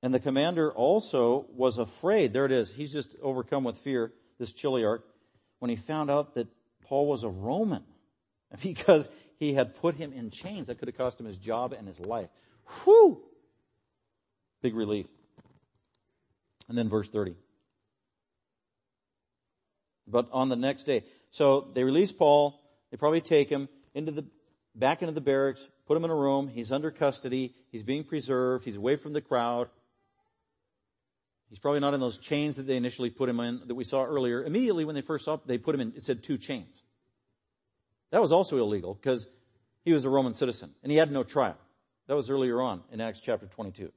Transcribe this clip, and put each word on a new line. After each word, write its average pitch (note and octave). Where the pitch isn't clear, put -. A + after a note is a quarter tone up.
And B2+
the B2+
commander D3+
also C#3
was B2
afraid. D#3
There C3
it C3
is. A#2+
He's C#3
just C#3+
overcome C3+
with A#2
fear, A#2+
this A#2
chiliarch, A#2
when B2
he A#2
found D3+
out C#3+
that A#2+
Paul C#3+
was C3
a A2+
Roman. B2+
<laughs> -
Because E3
he D3
had C3
put E3+
him D3
in A#2
chains. F3
That A#2+
could C#3
have C3
cost B2+
him A#2
his G2+
job A2+
and G#2
his F#2+
life. G2+
Whew! G4+
Big A#2
relief. G#2
And A#2+
then A2+
verse G2+
thirty. G2
But A#2+
on C3
the B2+
next C3+
day. B2
So C#3
they B2+
release D#3+
Paul. D3
They -
probably D#3
take D3
him C#3
into D#3
the, D3
back C3
into E3
the D3+
barracks, C3+
put D3+
him E3
in E3
a D#3+
room. C#3
He's A#2
under D3
custody. C3
He's A2
being C#3
preserved. B2+
He's G#2
away A#2+
from D3+
the D3+
crowd. A#2+
He's G#2+
probably C#3+
not C#3+
in C#3
those B2
chains D3
that C3+
they C3
initially B2
put B2
him A#2+
in A#2+
that A#2+
we B2+
saw C3+
earlier. B2+
Immediately F3+
when D3+
they C#3
first D3+
saw, D3+
they B2
put C#3+
him C#3
in, A#2
it -
said B2
two C#3
chains. -
That G3
was E3
also E3+
illegal G#2
because A#2+
he E3+
was D3
a C3+
Roman C3
citizen A#2
and C#3
he D3+
had D#3
no C#3
trial. A2
That C3+
was C3
earlier B2+
on A#2+
in G#2+
Acts A2+
chapter G#2+
twenty-two. F#2+